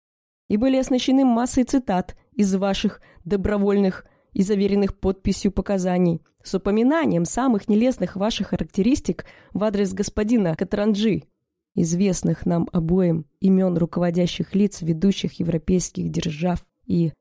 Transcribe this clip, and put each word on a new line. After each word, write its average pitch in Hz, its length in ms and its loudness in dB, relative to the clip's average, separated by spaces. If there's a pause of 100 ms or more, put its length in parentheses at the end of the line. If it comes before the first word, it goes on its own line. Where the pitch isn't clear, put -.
(480)
и 202 80 0
были 262 220 2
оснащены 262 460 2
массой 247 400 2
цитат 208 520 -2 (160)
из 196 240 0
ваших 196 460 -2 (220)
добровольных 202 800 0 (260)
и 196 100 0
заверенных 196 560 0
подписью 190 540 -2
показаний, 180 680 0 (200)
с - 120 -6
упоминанием 214 720 0
самых 233 420 -2
нелестных 214 480 0
ваших 196 320 -4
характеристик 185 800 -2 (260)
в 190 100 -2
адрес 202 300 0
господина 202 640 0
Катранджи, 202 680 0 (500)
известных 175 720 0
нам 170 260 0
обоим 165 540 0 (140)
имён 185 360 2
руководящих 170 800 -2
лиц 196 260 0
ведущих 165 540 0
европейских 170 760 -2
держав 170 540 -4 (220)
и 170 340 0